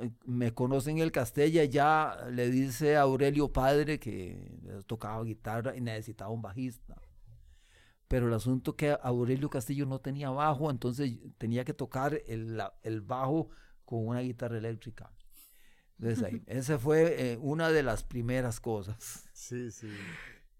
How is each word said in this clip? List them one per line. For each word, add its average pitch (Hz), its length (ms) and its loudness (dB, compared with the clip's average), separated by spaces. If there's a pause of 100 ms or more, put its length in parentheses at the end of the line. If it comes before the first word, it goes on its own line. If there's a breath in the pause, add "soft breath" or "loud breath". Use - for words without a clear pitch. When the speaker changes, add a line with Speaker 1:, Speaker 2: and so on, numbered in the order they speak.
(260)
Speaker 1:
me 120 260 0
conocen 135 460 0
el 160 140 2
Castella, 151 520 4
ya 143 640 2
le 123 200 2
dice 135 460 4
a 147 60 8
Aurelio 139 480 4
padre 143 480 4
que 92 640 -10 (260)
tocaba 113 380 -6
guitarra 113 500 -4
y 127 60 -10
necesitaba 110 500 -6
un 117 120 -6
bajista. 113 580 -8 (1080 soft breath)
Pero 120 200 4
el 117 60 4
asunto 127 420 0
que 147 260 2
Aurelio 127 480 0
Castillo 139 340 -2
no 131 140 -4
tenía 139 320 -6
bajo, 147 400 2
entonces 123 480 -2 (200)
tenía 120 260 0
que 147 100 -4
tocar 139 540 -2
el, 113 280 -6
la, 101 160 -6 (120)
el 110 160 -4
bajo 131 480 0 (360 soft breath)
con 113 220 -4
una 120 140 -2
guitarra 123 380 -4
eléctrica. 113 520 -10 (880 soft breath)
Entonces 117 240 0
ahí, - 200 -2
Speaker 2:
<laughs> - 40 -20
Speaker 1:
esa 131 320 0
fue, 143 540 4
eh, 113 80 -4
una 156 300 0
de 156 120 6
las 113 220 0
primeras 123 560 -2
cosas. 107 720 -6
Speaker 2:
Sí, 123 400 -8
sí. - 160 -14 (720 loud breath)